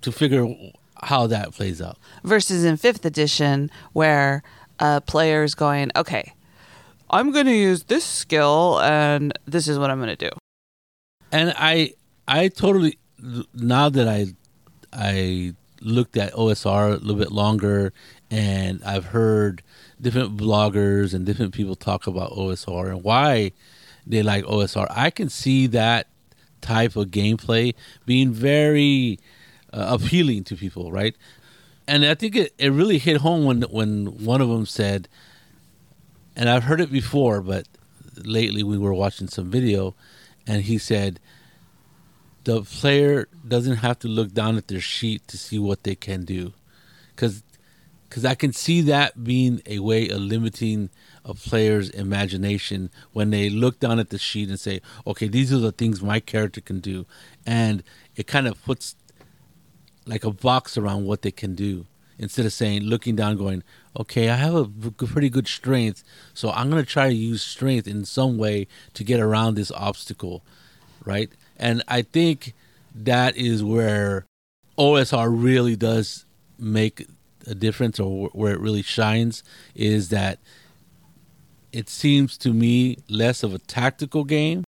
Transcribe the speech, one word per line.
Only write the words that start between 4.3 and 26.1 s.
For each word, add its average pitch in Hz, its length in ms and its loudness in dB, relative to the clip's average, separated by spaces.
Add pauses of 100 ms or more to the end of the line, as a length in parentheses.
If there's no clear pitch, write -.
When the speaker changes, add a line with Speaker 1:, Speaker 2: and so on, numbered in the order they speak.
Speaker 2:
a 147 220 2
player's 156 540 2
going, 143 420 0
"Okay, - 360 -2 (800)
I'm 254 220 2
gonna 269 200 4
use 190 320 4
this 294 200 0
skill, 151 760 2
and 147 520 2 (140)
this 156 220 -2
is 147 100 0
what 139 120 0
I'm 135 100 -2
gonna 113 160 -4
do." - 140 -6 (1000)
Speaker 1:
And 160 280 0
I, 160 340 2 (340)
I 160 220 4
totally, 190 500 2 (560)
now 127 360 4
that 131 180 4
I, 104 200 0 (680)
I 92 600 -2 (280)
looked 117 340 0
at 101 180 -2
O 113 140 2
S 107 160 0
R 101 240 4
a 104 80 2
little 104 200 -2
bit 104 140 -2
longer, 101 600 2 (380)
and 98 520 -2
I've 98 220 -4
heard 104 580 2 (380)
different 117 380 -2
bloggers 101 760 2
and 92 140 -2
different 98 260 -2
people 98 240 -4
talk - 300 -4
about 92 280 -4
O 95 140 -4
S 92 180 -6
R 92 220 -6
and 92 160 -8
why 117 480 2 (540)
they 110 160 0
like 101 260 2
O 107 120 0
S 101 140 -2
R, 98 160 -2
I 127 200 0
can 175 180 -6
see 131 380 0
that 113 400 0 (560)